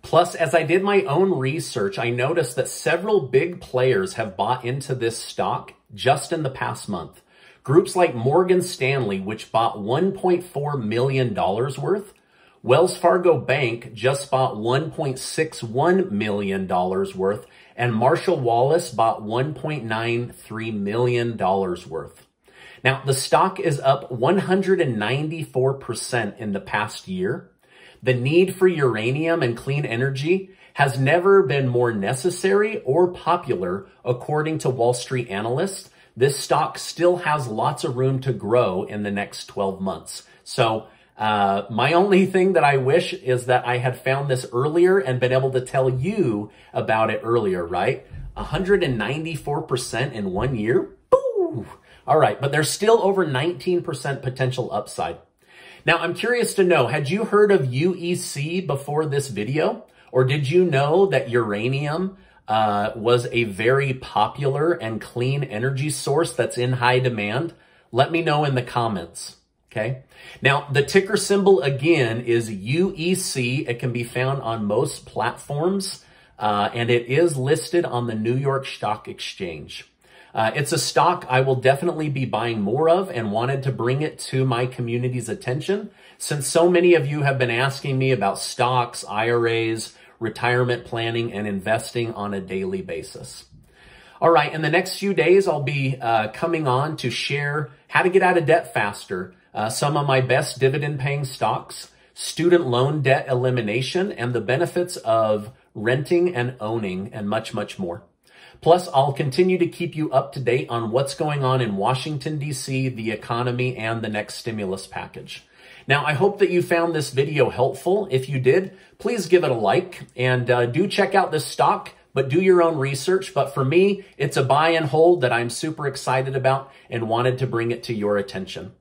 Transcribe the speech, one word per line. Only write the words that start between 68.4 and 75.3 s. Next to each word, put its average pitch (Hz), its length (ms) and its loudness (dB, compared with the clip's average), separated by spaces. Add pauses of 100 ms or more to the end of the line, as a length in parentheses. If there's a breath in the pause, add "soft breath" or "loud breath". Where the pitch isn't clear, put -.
in 139 120 0
the 120 80 0
comments, 107 760 -6 (340)
okay? 117 320 -6 (380 loud breath)
Now, 139 300 2
the 139 120 2
ticker 190 320 2
symbol, 196 460 4
again, 135 600 2
is 117 300 0
U 131 440 -2
E 170 200 0
C. 131 500 -4
It 120 140 -4
can 127 140 -4
be 120 100 -4
found 131 380 -2
on 113 240 -4
most 110 400 0
platforms, 160 1000 -4 (340 soft breath)